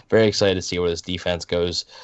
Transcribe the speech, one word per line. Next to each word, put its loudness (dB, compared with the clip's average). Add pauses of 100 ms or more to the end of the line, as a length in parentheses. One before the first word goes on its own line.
very 6
excited 2
to -4
see -6
where 0
this -4
defense -6
goes. -2 (180)